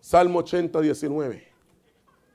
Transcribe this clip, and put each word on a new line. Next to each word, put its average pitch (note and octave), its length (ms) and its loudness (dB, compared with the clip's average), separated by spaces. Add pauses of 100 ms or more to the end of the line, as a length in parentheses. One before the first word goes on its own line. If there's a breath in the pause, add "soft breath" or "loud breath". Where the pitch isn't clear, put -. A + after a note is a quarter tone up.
Salmo F3 360 4
ochenta, E3 420 -2
diecinueve. C#3+ 680 -4 (880)